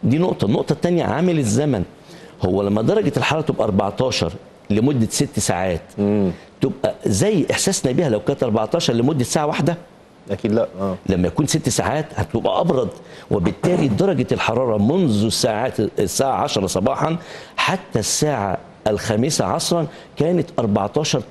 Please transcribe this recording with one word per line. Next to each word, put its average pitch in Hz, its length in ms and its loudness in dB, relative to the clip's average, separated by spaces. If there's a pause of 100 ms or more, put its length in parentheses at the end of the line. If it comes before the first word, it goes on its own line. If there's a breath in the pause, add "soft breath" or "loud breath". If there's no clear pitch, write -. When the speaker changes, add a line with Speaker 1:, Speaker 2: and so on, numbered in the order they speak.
Speaker 1:
دي 135 140 4
نقطة. 185 260 0
النقطة 123 280 0
التانية 170 320 2
عامل 156 340 2
الزمن. 123 440 2 (600 loud breath)
هو 95 200 2
لما 101 200 2
درجة 180 340 2
الحرارة 143 260 0
تبقى - 220 0
أربعتاشر 101 680 0 (380)
لمدة 113 400 2
ست - 280 -2
ساعات، 90 440 -2 (160)
Speaker 2:
مم. 101 320 2 (300 loud breath)
Speaker 1:
تبقى - 340 -2 (120)
زي 143 440 2
إحساسنا 170 420 0
بيها 127 160 2
لو 107 120 0
كانت - 220 -2
أربعتاشر 117 500 0
لمدة 123 320 2
ساعة 151 220 0
واحدة؟ 160 300 0 (540)
Speaker 2:
أكيد 104 220 -2
لا. 113 160 2 (120)
آه. 95 160 -2 (100)
Speaker 1:
لما 90 220 2
يكون 147 180 0
ست 151 220 0
ساعات 120 380 -2 (100)
هتبقى 101 440 0
أبرد، 135 280 2 (420 loud breath)
وبالتالي 170 580 0
درجة 131 440 0
الحرارة 117 460 0
منذ 113 460 2
الساعات، 113 560 -2
الساعة 107 520 0
عشرة 104 340 0
صباحا 131 500 0 (400 loud breath)
حتى - 420 -2
الساعة 104 600 0 (280)
الخامسة 110 580 0
عصرا 160 420 0 (300 loud breath)
كانت 165 320 2 (100)
أربعتاشر 110 720 0